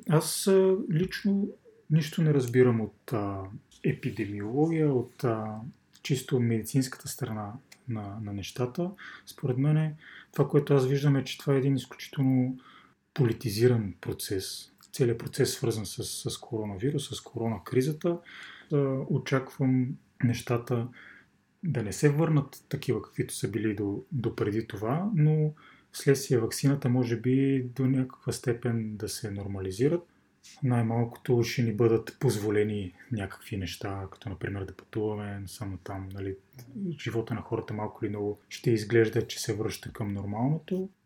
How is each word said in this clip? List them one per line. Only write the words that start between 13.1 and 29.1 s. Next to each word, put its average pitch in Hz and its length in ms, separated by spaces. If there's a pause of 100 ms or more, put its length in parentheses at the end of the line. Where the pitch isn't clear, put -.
политизиран 110 880
процес. - 680 (220)
Целият 117 280
процес, 131 340
свързан 110 320
с, - 180 (260)
с - 80
коронавирус, 107 720
с 107 120
коронакризата. 131 960 (560)
А, 147 40 (320)
очаквам 131 800 (360)
нещата 120 640 (760)
да 135 200
не 98 100
се 151 160
върнат 156 600
такива, 110 320
каквито - 320
са - 140
били 104 280
до, 104 360
до 120 240
преди 110 320
това, 127 480
но 151 380 (380)
вследствие 139 460
ваксината 131 520
може 120 280
би 131 480 (100)
до 131 120
някаква 131 440
степен 113 640
да 101 140
се 107 220